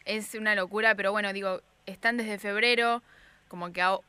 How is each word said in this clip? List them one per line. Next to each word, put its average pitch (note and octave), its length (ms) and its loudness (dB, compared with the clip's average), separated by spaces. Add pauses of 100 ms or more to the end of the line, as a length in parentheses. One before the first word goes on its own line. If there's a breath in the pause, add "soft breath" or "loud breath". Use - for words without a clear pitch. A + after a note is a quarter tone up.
es G#3+ 300 -6
una G#3+ 200 2
locura, G3+ 400 2
pero G3 160 0
bueno, G3+ 220 0
digo, F#3+ 280 -4 (240)
están A#3 320 -2
desde G#3+ 200 -4
febrero, A#3 640 2 (460 soft breath)
como F3 240 -10
que F3 100 -4
a-, F#3 160 2 (120)